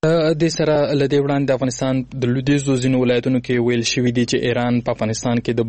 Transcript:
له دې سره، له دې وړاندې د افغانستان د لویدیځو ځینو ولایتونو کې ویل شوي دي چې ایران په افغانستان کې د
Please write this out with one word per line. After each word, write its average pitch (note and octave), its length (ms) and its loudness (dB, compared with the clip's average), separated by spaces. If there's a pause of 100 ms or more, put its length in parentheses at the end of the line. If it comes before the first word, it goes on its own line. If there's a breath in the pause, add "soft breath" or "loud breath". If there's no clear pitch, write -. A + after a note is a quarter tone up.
له D#3+ 280 2
دې D#3+ 140 0
سره، D3+ 280 0 (240)
له C#3 80 4
دې C#3+ 140 2
وړاندې C#3 240 0
د C3+ 60 0
افغانستان C3 520 -2 (180)
د B2 40 -2
لویدیځو C3+ 480 0 (100)
ځینو C3 160 2
ولایتونو B2 400 2
کې B2 200 -4
ویل A#2+ 220 0
شوي B2 300 -2
دي A#2+ 140 0
چې B2 120 -2 (100)
ایران A#2+ 340 0
په B2 100 -4
افغانستان A#2 460 -2
کې A#2+ 220 -4
د - 100 0